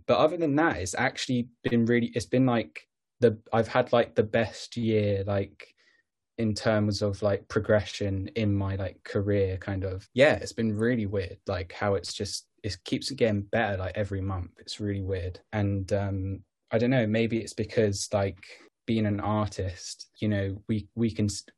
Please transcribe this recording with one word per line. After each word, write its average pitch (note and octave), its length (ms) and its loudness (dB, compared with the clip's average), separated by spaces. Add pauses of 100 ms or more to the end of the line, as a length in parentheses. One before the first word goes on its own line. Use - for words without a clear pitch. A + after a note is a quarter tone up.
but A#2+ 140 4
other D#3+ 180 4
than D#3 200 2
that, D#3 200 4
it's - 160 -6
actually B2 560 -2 (140)
been A#2 240 2
really, A#2 260 2
it's A#2 140 -4
been, B2+ 180 4
like, A#2 420 -2 (320)
the, A2 200 6 (120)
I've A2+ 180 2
had, B2 220 2
like, A#2+ 220 4
the A#2 100 4
best - 540 -2
year, G#2 480 2
like, G2+ 480 -4 (640)
in A2 160 0
terms G#2+ 480 2
of, G#2 220 -2
like, G2+ 240 0
progression G2+ 880 0
in G#2 180 2
my, G2 220 0
like, G2 280 -8
career G2 540 0
kind F#2+ 260 -4
of. F#2+ 300 -6
Yeah, C3 220 6
it's - 180 -8
been A2 240 -2
really A2+ 300 0
weird, G2 300 -6 (100)
like, F#2+ 240 -6
how G2+ 240 0
it's - 180 -6
just, - 340 -8 (140)
it G#2 220 -8
keeps - 260 -4
getting A2 320 0
better, G2+ 360 -2
like, F#2 180 -6
every G2+ 260 -4
month. F#2 380 -6
It's - 200 -14
really G2+ 220 -4
weird. F#2 380 -6 (140)
And, G2+ 380 0
um, G2 520 -2 (260)
I A#2 80 0
don't A#2+ 140 2
know, A#2+ 160 4
maybe A2+ 320 0
it's G#2+ 140 -10
because, G#2 600 0
like, G2 320 -2 (400)
being A2 220 2
an G2+ 120 0
artist, G#2 880 -4 (120)
you A2 80 -2
know, G2 400 -2
we, G#2+ 260 -2
we A2+ 160 0
can G#2+ 160 0
s-, - 200 -4 (120)